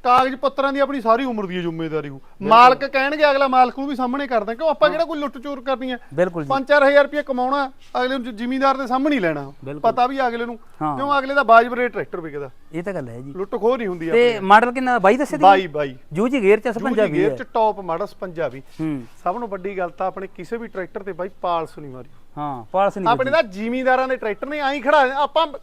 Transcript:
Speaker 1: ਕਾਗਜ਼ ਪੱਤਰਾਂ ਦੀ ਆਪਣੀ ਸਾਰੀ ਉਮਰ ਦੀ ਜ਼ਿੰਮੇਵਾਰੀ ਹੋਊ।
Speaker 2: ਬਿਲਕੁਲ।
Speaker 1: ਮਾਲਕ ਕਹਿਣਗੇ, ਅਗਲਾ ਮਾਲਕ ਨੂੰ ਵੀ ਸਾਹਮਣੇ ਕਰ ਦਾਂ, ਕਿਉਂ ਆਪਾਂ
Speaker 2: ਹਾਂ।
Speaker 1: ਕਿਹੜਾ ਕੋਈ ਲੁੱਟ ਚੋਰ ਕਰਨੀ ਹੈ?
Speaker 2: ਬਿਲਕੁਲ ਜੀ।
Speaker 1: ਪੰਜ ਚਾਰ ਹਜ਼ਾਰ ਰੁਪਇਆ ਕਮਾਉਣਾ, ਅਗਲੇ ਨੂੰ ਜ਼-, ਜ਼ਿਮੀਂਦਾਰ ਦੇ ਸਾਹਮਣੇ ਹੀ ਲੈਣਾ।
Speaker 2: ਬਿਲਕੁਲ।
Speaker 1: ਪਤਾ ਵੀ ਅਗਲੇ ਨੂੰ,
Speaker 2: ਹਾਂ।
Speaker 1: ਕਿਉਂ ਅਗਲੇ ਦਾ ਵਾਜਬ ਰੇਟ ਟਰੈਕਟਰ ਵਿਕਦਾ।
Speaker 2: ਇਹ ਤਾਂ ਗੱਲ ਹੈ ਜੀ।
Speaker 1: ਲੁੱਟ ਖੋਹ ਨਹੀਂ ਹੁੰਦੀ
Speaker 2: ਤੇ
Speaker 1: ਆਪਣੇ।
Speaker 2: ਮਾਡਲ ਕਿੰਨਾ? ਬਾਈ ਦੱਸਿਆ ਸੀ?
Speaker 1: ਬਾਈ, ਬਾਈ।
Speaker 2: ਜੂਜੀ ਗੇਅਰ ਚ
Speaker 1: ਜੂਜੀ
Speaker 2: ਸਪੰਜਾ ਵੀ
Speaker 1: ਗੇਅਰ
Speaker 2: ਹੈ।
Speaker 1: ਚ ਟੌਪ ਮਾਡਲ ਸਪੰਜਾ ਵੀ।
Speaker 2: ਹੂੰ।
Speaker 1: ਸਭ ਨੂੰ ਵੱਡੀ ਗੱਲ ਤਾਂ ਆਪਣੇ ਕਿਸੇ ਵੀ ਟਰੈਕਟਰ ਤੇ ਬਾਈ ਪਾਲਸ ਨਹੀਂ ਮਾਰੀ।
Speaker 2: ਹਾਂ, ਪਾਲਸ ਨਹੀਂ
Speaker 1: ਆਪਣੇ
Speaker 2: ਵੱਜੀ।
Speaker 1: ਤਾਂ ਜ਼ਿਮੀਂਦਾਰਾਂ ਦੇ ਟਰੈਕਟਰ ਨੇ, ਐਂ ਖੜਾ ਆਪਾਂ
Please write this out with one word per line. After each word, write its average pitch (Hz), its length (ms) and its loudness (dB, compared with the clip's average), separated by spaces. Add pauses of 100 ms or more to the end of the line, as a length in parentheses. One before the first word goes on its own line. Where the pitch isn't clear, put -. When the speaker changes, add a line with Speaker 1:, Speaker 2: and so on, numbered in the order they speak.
Speaker 1:
ਕਾਗਜ਼ 262 320 4
ਪੱਤਰਾਂ 277 380 -2
ਦੀ 277 60 -2
ਆਪਣੀ 277 220 0
ਸਾਰੀ 226 240 4
ਉਮਰ 220 200 -4
ਦੀ 180 160 -4
ਜ਼ਿੰਮੇਵਾਰੀ 160 480 -4
ਹੋਊ। 135 80 -14
Speaker 2:
ਬਿਲਕੁਲ। - 300 -10
Speaker 1:
ਮਾਲਕ 254 380 6
ਕਹਿਣਗੇ, 277 460 2
ਅਗਲਾ 277 160 2
ਮਾਲਕ 254 320 2
ਨੂੰ 277 80 -6
ਵੀ 285 80 -6
ਸਾਹਮਣੇ 262 320 -4
ਕਰ 233 160 0
ਦਾਂ, 220 120 -6
ਕਿਉਂ 311 140 0
ਆਪਾਂ 294 200 4
Speaker 2:
ਹਾਂ। 294 40 0
Speaker 1:
ਕਿਹੜਾ 330 120 -2
ਕੋਈ 311 140 -6
ਲੁੱਟ 285 180 -8
ਚੋਰ 277 240 -10
ਕਰਨੀ 254 300 -4
ਹੈ? 247 60 -6 (160)
Speaker 2:
ਬਿਲਕੁਲ 170 300 -2
ਜੀ। 139 60 -10
Speaker 1:
ਪੰਜ 262 180 -2
ਚਾਰ 285 160 6
ਹਜ਼ਾਰ 285 200 6
ਰੁਪਇਆ 285 180 -2
ਕਮਾਉਣਾ, 269 500 -2 (260)
ਅਗਲੇ 254 200 -2
ਨੂੰ 247 60 -6
ਜ਼-, 226 140 -10
ਜ਼ਿਮੀਂਦਾਰ 262 400 0
ਦੇ 262 100 -4
ਸਾਹਮਣੇ 269 280 0
ਹੀ 254 40 0
ਲੈਣਾ। 147 340 -4 (120)
Speaker 2:
ਬਿਲਕੁਲ। 147 260 0
Speaker 1:
ਪਤਾ 240 160 2
ਵੀ 269 200 -2
ਅਗਲੇ 233 180 -4
ਨੂੰ, 233 140 -12 (220)
Speaker 2:
ਹਾਂ। 294 160 -2
Speaker 1:
ਕਿਉਂ 277 220 0
ਅਗਲੇ 269 140 -4
ਦਾ 277 100 2
ਵਾਜਬ 233 300 6
ਰੇਟ 247 200 -2
ਟਰੈਕਟਰ 180 280 -6
ਵਿਕਦਾ। 147 280 -10 (240)
Speaker 2:
ਇਹ 165 100 -6
ਤਾਂ 196 100 -6
ਗੱਲ 143 160 -8
ਹੈ 117 120 -14
ਜੀ। 139 120 -14
Speaker 1:
ਲੁੱਟ 196 220 -8
ਖੋਹ 233 220 0
ਨਹੀਂ 233 100 -6
ਹੁੰਦੀ 165 240 -6
Speaker 2:
ਤੇ 240 240 4
Speaker 1:
ਆਪਣੇ। 190 120 -4
Speaker 2:
ਮਾਡਲ 226 240 8
ਕਿੰਨਾ? 247 280 -2
ਬਾਈ 202 180 4
ਦੱਸਿਆ 294 200 -2
ਸੀ? 233 60 0
Speaker 1:
ਬਾਈ, 190 240 6
ਬਾਈ। 143 300 -6 (160)
Speaker 2:
ਜੂਜੀ 240 280 0
ਗੇਅਰ 202 180 6
ਚ 208 80 -6
Speaker 1:
ਜੂਜੀ 226 120 -4
Speaker 2:
ਸਪੰਜਾ 220 260 0
ਵੀ 160 80 -4
Speaker 1:
ਗੇਅਰ 147 180 0
Speaker 2:
ਹੈ। 127 60 -8
Speaker 1:
ਚ 254 60 -10
ਟੌਪ 214 360 -2
ਮਾਡਲ 180 280 -6
ਸਪੰਜਾ 170 400 -8
ਵੀ। 131 120 -10
Speaker 2:
ਹੂੰ। 147 440 -8 (200)
Speaker 1:
ਸਭ 180 160 -4
ਨੂੰ 240 80 -8
ਵੱਡੀ 196 300 -10
ਗੱਲ 180 120 -4
ਤਾਂ 185 180 -6
ਆਪਣੇ 190 200 -8
ਕਿਸੇ 180 300 -12
ਵੀ 226 100 -10
ਟਰੈਕਟਰ 196 360 -10
ਤੇ 196 80 -10
ਬਾਈ 180 180 -8 (120)
ਪਾਲਸ 170 360 -4
ਨਹੀਂ 147 140 -14
ਮਾਰੀ। 127 180 -16 (280)
Speaker 2:
ਹਾਂ, 143 340 -8
ਪਾਲਸ 196 260 0
ਨਹੀਂ 196 100 -2
Speaker 1:
ਆਪਣੇ 254 240 0
Speaker 2:
ਵੱਜੀ। 302 160 2
Speaker 1:
ਤਾਂ 196 160 -10
ਜ਼ਿਮੀਂਦਾਰਾਂ 254 440 0
ਦੇ 262 80 -2
ਟਰੈਕਟਰ 214 320 -6
ਨੇ, 302 120 -6
ਐਂ 285 220 -2
ਖੜਾ 269 340 4
ਆਪਾਂ 302 320 0 (160)